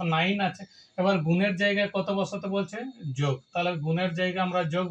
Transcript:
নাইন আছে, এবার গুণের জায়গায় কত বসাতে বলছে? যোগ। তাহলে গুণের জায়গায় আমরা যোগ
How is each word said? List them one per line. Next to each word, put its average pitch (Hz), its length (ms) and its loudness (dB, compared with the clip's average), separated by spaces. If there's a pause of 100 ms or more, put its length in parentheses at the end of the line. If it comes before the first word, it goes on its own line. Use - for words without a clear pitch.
(140)
নাইন 185 240 2 (100)
আছে, 185 140 -10 (380)
এবার 190 160 4 (100)
গুণের 185 360 2
জায়গায় 202 340 2
কত 190 120 -2 (100)
বসাতে 196 280 -2 (100)
বলছে? 196 220 -4 (420)
যোগ। 139 160 2 (160)
তাহলে 175 180 0 (160)
গুণের 175 320 0
জায়গায় 185 280 0
আমরা 180 140 0 (140)
যোগ 180 160 0